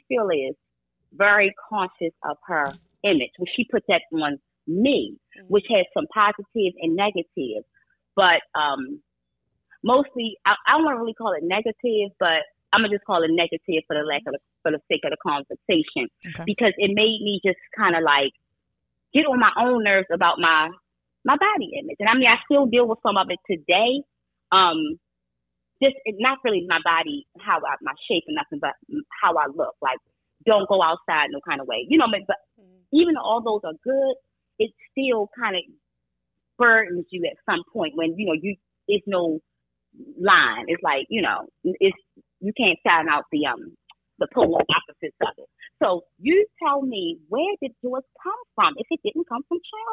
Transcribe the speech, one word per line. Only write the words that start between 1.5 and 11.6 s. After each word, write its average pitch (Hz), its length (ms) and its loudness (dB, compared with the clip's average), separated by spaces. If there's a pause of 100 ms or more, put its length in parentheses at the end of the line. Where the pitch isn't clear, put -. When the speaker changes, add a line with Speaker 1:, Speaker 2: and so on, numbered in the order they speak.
Speaker 1:
conscious 185 440 -4 (160)
of 147 60 -6 (120)
her 156 180 -2 (380)
image. 160 360 0
Well, 180 160 -6
she 240 160 -4
put 156 160 0
that 175 140 2 (120)
on 147 260 -2 (280)
me, 185 480 0 (220)
Speaker 2:
Mm-hmm. 190 100 -20
Speaker 1:
which 196 220 2
has 196 240 2
some 160 200 -2
positive 208 680 0
and 165 160 0
negative. 165 680 -4 (520)
But, 180 260 4 (180)
um, 139 400 -4 (840)
mostly, 240 640 0
I, 202 100 4 (120)
I 240 60 4
don't 311 120 4
wanna 269 120 0
really 226 160 -6
call 214 200 -4
it 151 100 -4
negative, 214 760 -2